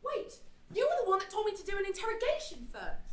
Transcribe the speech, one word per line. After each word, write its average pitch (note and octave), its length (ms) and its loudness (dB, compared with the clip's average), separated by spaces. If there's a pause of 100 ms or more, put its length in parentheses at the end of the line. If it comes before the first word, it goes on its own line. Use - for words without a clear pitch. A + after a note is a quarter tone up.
Wait, - 320 -4 (380)
you A4 140 4
were D#5+ 160 4
the F#4+ 60 0
one F#4+ 100 6
that F#4+ 100 -2
told G#4+ 160 0
me G4+ 100 2
to G4 80 -8
do G4 140 0
an G4 80 2
interrogation A4 840 0
first. - 420 -2